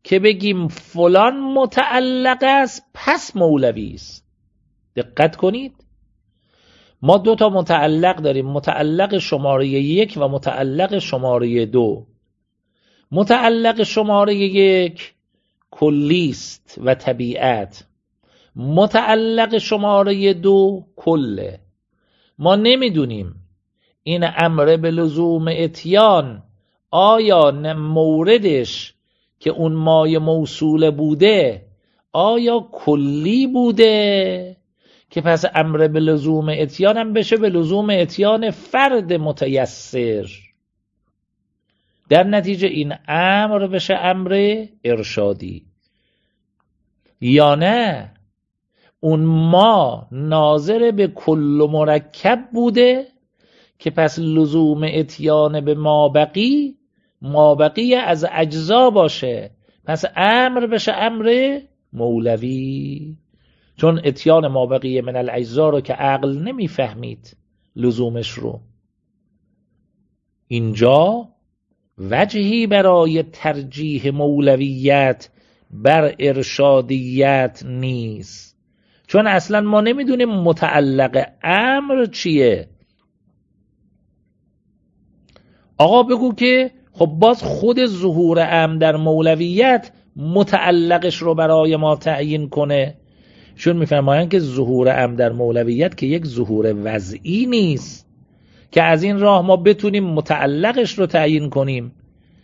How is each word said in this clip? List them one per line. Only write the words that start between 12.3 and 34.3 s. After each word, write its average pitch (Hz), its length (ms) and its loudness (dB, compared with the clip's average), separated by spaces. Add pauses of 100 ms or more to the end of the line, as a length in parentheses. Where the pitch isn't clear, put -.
متعلق 226 720 2
شمارهٔ 208 520 0
یک 190 800 0 (560)
کلی 151 580 0
است - 560 -14
و 131 100 2
طبیعت، 120 920 -4 (720)
متعلق 220 1000 0
شمارهٔ 202 760 0
دو 196 520 2 (120)
کله. 104 640 -4 (800)
ما 175 180 4
نمی‌دونیم 165 800 -2 (680)
این 170 220 -4 (120)
امر 160 400 2
به 165 140 -2
لزوم 165 580 -2
اتیان 165 920 0 (480)
آیا 190 600 4
ن-، 151 220 -6
موردش 160 1200 0 (440)
که - 120 -4
اون 160 220 -2
مای 160 460 2
موصوله 156 720 0
بوده 151 760 2 (460)
آیا 233 600 0
کلی 151 760 0
بوده 208 1080 0 (540)